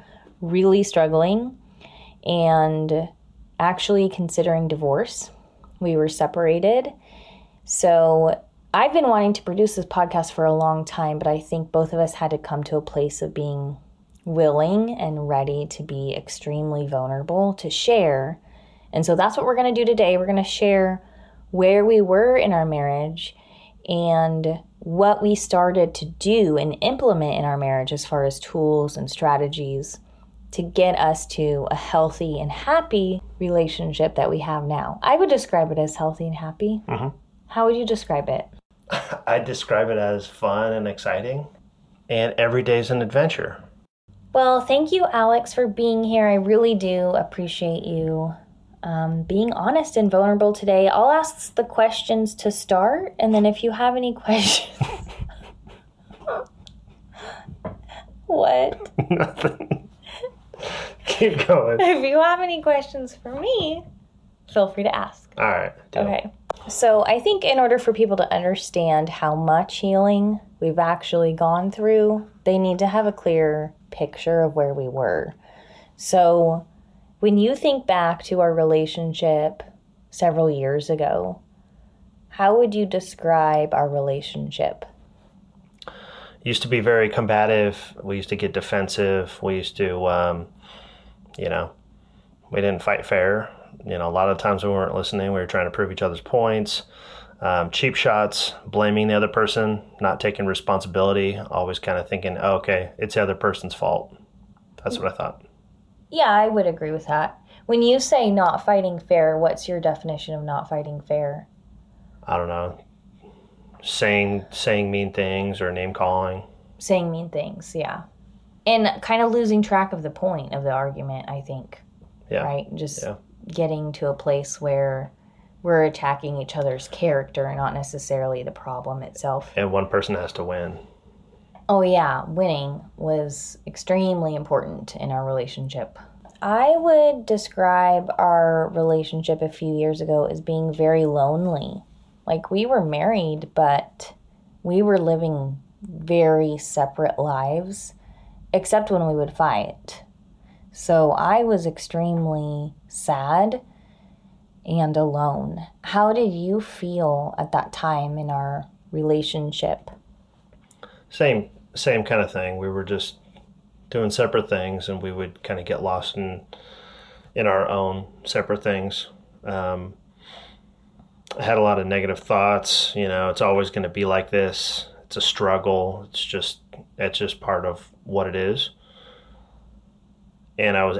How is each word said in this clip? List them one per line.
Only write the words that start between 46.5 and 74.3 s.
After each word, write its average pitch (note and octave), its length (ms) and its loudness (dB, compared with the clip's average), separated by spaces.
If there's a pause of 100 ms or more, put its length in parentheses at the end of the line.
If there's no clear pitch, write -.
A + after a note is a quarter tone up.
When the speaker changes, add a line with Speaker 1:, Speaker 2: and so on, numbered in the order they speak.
Speaker 1:
do F#3 360 0
appreciate E3+ 720 -2
you, D#3+ 500 -2 (480)
um, E3 420 -2
being G#3+ 280 0
honest D4 440 0
and G#3 140 4
vulnerable G3+ 420 4
today. G3 360 4
I'll A#3+ 220 6
ask - 440 -2
the A#3 100 0
questions A3 720 0
to G#3 140 -2
start, A3 720 0
and A3 140 2
then G#3 120 6
if G#3+ 160 0
you A#3 100 0
have B3 240 0
any B3 180 -2
<laughs> - 0 -
questions. G#3+ 540 0 (3500)
What? - 720 0
Speaker 2:
<laughs> - 120 -4
Nothing. - 800 -4 (1160)
Keep E3+ 400 0
going. A#2 340 4
Speaker 1:
If E4+ 240 4
you C#4+ 160 4
have F4 200 4
any E4+ 220 -4
questions C#4 540 -2
for B3+ 240 -12
me, F4 420 -2 (720)
feel G3 180 2
free G3+ 140 -6
to - 100 0
ask. - 420 -10
Speaker 2:
All G#2+ 120 0
right, F#2+ 240 -2 (180)
deal. - 120 -2
Speaker 1:
Okay. G3+ 280 -2 (380)
So G#3+ 380 4
I A#3 140 2
think G4+ 240 0
in C4 140 4
order B3 200 4
for A3+ 140 2
people G#3+ 260 2
to - 140 0
understand E3+ 760 0
how D#3 260 -2
much D#3+ 440 0
healing G3+ 600 2 (220)
we've D#3+ 180 0
actually E3+ 540 2
gone E3+ 400 2
through, G#3+ 560 2 (160)
they F#3+ 140 4
need F#3 220 2
to G3 60 4
have G#3 200 2
a G#3 60 2
clear D#3 600 0 (180)
picture E3 520 0